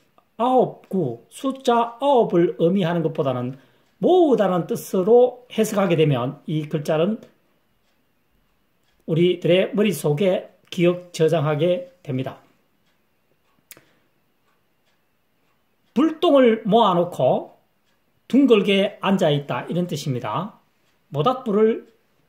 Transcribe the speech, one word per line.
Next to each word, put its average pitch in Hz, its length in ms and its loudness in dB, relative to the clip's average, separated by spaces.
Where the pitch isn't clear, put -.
아홉 233 540 0
구, 135 400 -4
숫자 247 720 -2
아홉을 196 580 2
의미하는 175 440 0
것보다는 135 540 -4
모으다는 214 640 2
뜻으로 220 800 0
해석하게 202 380 0
되면 143 520 0
이 151 220 -6
글자는 165 520 -2
우리들의 175 680 0
머릿속에 185 760 -2
기억 175 420 -2
저장하게 160 800 0
됩니다. 131 380 -8
불똥을 277 720 2
모아놓고 180 920 0
둥글게 202 720 2
앉아있다 147 680 -2
이런 175 200 -4
뜻입니다. 143 720 -8
모닥불을 220 760 -2